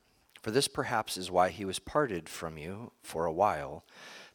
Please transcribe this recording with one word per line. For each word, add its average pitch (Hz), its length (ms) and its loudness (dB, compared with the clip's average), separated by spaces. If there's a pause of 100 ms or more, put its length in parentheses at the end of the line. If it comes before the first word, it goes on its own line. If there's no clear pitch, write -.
(420)
For 113 80 -4
this 131 180 4
perhaps 120 480 -2
is 92 140 -6
why 90 180 6
he 92 160 -4
was 95 140 -4
parted 110 500 0
from 80 300 -8
you 95 340 -10 (100)
for 80 220 -2
a 85 80 2
while, 76 520 2 (500)